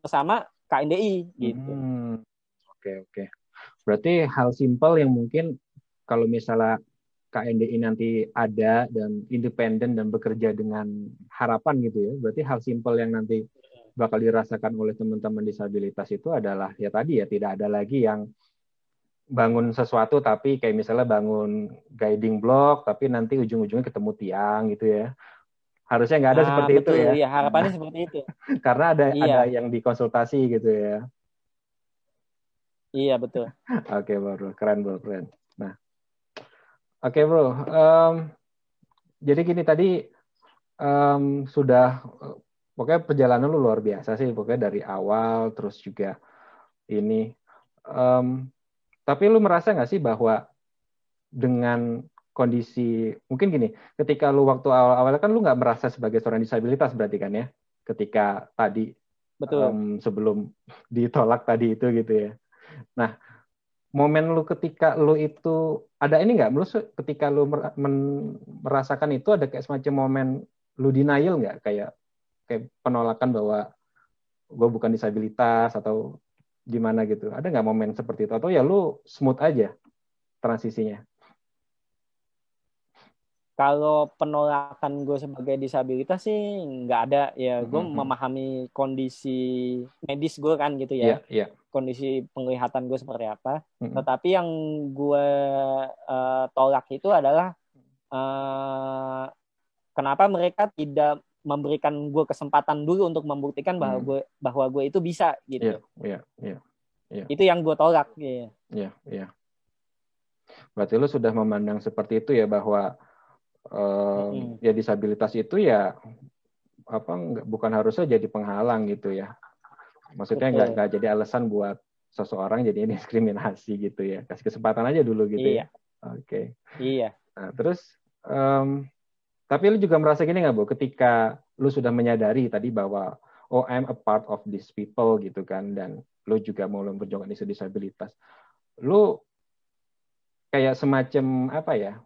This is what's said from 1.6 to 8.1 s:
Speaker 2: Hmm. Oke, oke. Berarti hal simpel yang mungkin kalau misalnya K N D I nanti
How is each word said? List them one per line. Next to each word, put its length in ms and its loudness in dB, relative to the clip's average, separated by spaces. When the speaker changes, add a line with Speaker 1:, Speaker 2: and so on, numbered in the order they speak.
Speaker 2:
Hmm. 480 -6
Oke, 400 -14
oke. 160 -12
Berarti 420 2
hal 240 0
simpel 480 4
yang 80 4
mungkin 480 0
kalau 240 0
misalnya 480 0
K 160 -6
N 160 0
D 80 2
I 100 -2
nanti 540 0